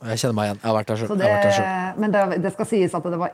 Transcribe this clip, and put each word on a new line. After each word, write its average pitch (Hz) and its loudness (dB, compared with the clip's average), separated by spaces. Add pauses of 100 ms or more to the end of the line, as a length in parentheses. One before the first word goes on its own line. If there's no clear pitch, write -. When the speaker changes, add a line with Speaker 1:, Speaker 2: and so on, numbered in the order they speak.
(120)
Speaker 1:
jeg 110 -2
kjenner 123 0
meg 104 0
igjen. 101 -4
Jeg 117 -6
har 110 4
vært 110 -2
der 107 -2
selv. 110 -4
Speaker 2:
Så 107 -2
Speaker 1:
Jeg 190 2
har 208 4
vært 202 2
der 202 4
Speaker 2:
det, 202 4
Speaker 1:
selv. 185 -2
Speaker 2:
men 214 0
det, 185 2
det 190 0
skal - -4
sies 185 2
at 175 -4
det 175 -2
var 175 -2